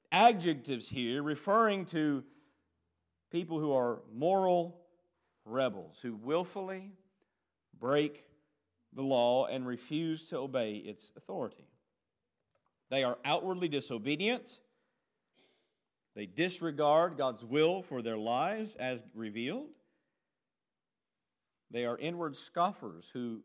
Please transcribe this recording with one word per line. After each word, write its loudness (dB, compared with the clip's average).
adjectives 4
here -2
referring 2
to 0
people -2
who 0
are 2
moral 2
rebels, -2
who -8
willfully -4
break 0
the -8
law 4
and -4
refuse -4
to -6
obey -2
its -12
authority. -10
They 2
are 0
outwardly 0
disobedient. -2
They -8
disregard 2
God's -2
will 2
for -6
their -2
lives -2
as -4
revealed. -6
They -4
are -4
inward -6
scoffers -4
who -8